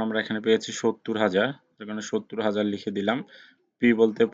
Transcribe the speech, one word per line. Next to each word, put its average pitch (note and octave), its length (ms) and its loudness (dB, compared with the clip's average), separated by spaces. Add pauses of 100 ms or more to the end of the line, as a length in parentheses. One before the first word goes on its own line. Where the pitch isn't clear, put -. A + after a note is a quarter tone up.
আমরা A2 180 -4
এখানে G#2+ 220 -4
পেয়েছি A2 240 2 (120)
সত্তর A2+ 420 -2
হাজার, G2+ 240 4 (340)
এখানে G#2+ 280 -10
সত্তর G#2+ 380 -6
হাজার G#2 260 0
লিখে G2+ 260 -6
দিলাম। G#2+ 200 0 (600)
পি B2 80 6 (120)
বলতে A2 200 4 (120)